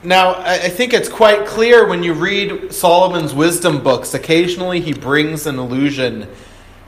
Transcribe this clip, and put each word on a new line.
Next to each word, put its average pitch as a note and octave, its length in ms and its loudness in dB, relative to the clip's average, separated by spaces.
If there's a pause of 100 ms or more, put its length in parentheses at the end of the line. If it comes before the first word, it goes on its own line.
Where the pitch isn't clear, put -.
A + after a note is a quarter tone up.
Now, F#3 300 2
I, F3+ 220 -4
I F3+ 160 -2
think A#3+ 240 -2
it's - 160 0
quite G#3 360 4
clear A3+ 400 4
when F3 160 -2
you E3+ 120 -2
read G3 580 -4
Solomon's F3 640 2
wisdom E3 480 0
books, C3 320 -2
occasionally F3+ 640 -2
he D3 140 -6
brings D3+ 520 -4
an C3 120 -6
allusion B2+ 680 -4 (600)